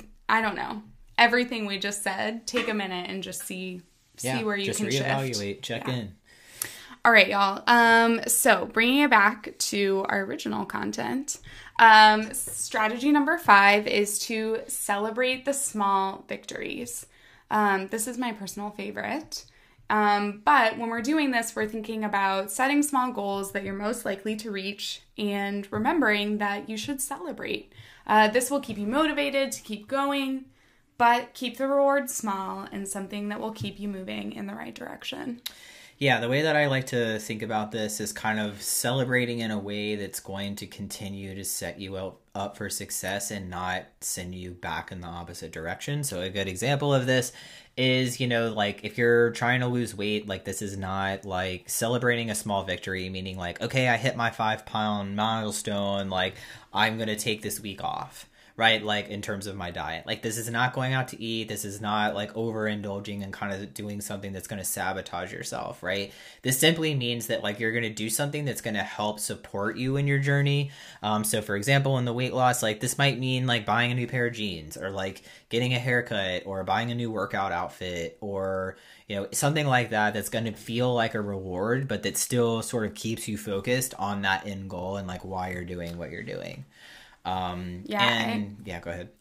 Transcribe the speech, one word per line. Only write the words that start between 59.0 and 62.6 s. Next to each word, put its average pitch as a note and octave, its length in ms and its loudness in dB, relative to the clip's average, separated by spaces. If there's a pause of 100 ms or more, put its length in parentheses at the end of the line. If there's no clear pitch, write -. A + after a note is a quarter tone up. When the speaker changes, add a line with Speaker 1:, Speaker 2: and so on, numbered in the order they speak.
Speaker 2:
in G2+ 140 -8
terms G2+ 260 -6
of G2 80 -8
my F2+ 160 -8
diet. E2 340 -6
Like, A2 160 -6
this A2+ 160 -4
is A2+ 120 -6
not A#2+ 240 0
going C3 180 -2
out C3 180 0
to - 140 -12
eat. A2+ 240 -4
This G#2 160 -6
is G2 160 -8
not, G#2+ 340 0
like, G#2 200 -4
overindulging G#2 920 -4